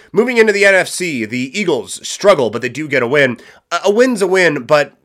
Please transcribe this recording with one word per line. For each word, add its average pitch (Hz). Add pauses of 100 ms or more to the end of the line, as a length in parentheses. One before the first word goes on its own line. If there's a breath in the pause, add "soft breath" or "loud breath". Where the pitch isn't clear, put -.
(100)
Moving 240
into 214
the 196
N 196
F 175
C, 151
the 127
Eagles 147
struggle, 147
but 113
they 123
do 147
get 131
a -
win. 131 (320 loud breath)
A, 170
a 202
win's 240
a 196
win, 170
but 147